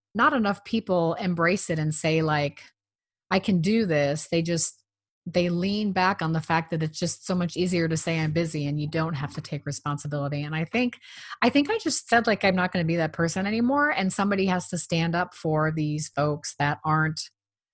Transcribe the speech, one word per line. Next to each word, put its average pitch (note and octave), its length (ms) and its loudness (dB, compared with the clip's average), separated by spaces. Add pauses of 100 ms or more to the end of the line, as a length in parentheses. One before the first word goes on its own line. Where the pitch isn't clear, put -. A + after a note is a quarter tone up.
(140)
not C4+ 200 4
enough G#3 320 0
people F3+ 500 0
embrace F3 560 0
it D#3 80 -2
and D#3 160 0
say, D#3+ 260 2
like, D3+ 400 0 (720)
'I F#3+ 80 2
can F#3+ 220 2
do A3 240 2
this.'" D3 440 2
They E3+ 120 2
just, E3 420 -2 (420)
they F3 240 0
lean G3 440 0
back F#3 300 2
on D#3+ 100 0
the D#3+ 80 0
fact D#3+ 300 0
that D#3+ 120 -2
it's D#3 160 -6
just - 280 -4
so F#3+ 80 0
much F3 200 -2
easier F3 320 0
to D#3+ 100 0
say, E3 220 -2
"I'm D#3 140 0
busy," D#3+ 340 -2
and D3 140 -2
you D3+ 60 -2
don't D#3+ 260 -2
have C#3 220 -6
to D3 60 -10
take - 240 -8
responsibility. C#3+ 800 -4
And D3+ 120 -6
I D#3+ 100 -2
think, B3 320 -2 (460)
I A#3+ 60 6
think C#4+ 200 4
I A4 80 0
just - 320 -4
said, A#3 180 4
like, G#3 160 0
"I'm F#3+ 120 4
not F#3 180 0
gonna F3 120 0
be E3 120 2
that D#3+ 160 0
person E3+ 340 0
anymore," B3+ 440 2
and F#3+ 200 0
somebody G3 360 2
has F3+ 220 0
to F3 80 -4
stand E3 380 0
up F3+ 200 -2
for D#3 360 0
these D3+ 380 -2
folks D3 500 -2
that D3 240 0
aren't, D#3 460 0 (440)